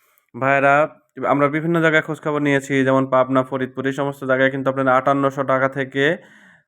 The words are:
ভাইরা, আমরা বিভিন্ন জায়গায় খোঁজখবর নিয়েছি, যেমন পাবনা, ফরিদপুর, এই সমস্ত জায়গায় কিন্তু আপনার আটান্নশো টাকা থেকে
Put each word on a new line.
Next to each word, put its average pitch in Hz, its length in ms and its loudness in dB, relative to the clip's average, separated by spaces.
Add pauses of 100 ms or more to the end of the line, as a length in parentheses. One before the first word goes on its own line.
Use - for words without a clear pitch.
(340)
ভাইরা, 139 400 2 (540)
আমরা 143 200 2
বিভিন্ন 156 320 -2
জায়গায় 160 220 2
খোঁজখবর 147 400 -4
নিয়েছি, 139 420 0
যেমন 135 220 2
পাবনা, 131 360 2
ফরিদপুর, 131 440 -6
এই 135 60 -2
সমস্ত 139 320 -6
জায়গায় 131 260 2
কিন্তু 135 200 -4
আপনার 135 180 -2
আটান্নশো 139 560 0
টাকা 131 240 0
থেকে 139 480 -2 (520)